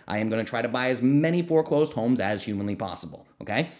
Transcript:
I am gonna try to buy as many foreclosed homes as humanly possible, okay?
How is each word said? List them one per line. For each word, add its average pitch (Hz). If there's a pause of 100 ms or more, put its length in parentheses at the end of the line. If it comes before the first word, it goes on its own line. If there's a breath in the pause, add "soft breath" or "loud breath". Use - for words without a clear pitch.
I 104
am 110
gonna 110
try 117
to 117
buy 123
as 123
many 151
foreclosed 156
homes 120
as 98
humanly 101
possible, 92 (140)
okay? 139